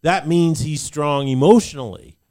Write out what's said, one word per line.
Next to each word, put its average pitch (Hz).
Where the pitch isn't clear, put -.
that 165
means 165
he's 151
strong 143
emotionally, 135